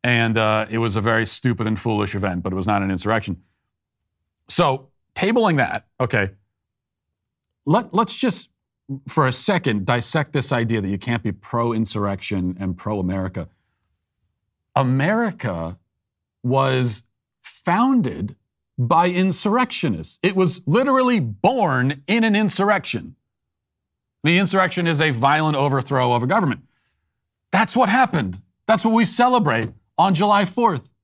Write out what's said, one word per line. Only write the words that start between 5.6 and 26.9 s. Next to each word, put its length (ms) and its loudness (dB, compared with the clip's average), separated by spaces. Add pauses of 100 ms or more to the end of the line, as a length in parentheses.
okay, 320 0 (1300)
let, 280 0
let's 240 0
just 320 -2 (580)
for 200 2
a 40 2
second 540 0
dissect 480 -2
this 180 -2
idea 300 0
that 80 -4
you 80 -2
can't 260 -4
be 80 -4
pro-insurrection 1300 -4
and 180 -6
pro-America. 720 -6 (1300)
America 1040 -2 (640)
was 600 0 (380)
founded 920 -2 (420)
by 300 2
insurrectionists. 1160 -2
It 120 0
was 300 0
literally 540 2
born 880 0
in 160 2
an 120 2
insurrection. 800 0 (1080)
The 140 4
insurrection 500 0
is 120 0
a 120 2
violent 440 2
overthrow 580 0
of 100 0
a 40 -2
government. 360 0 (880)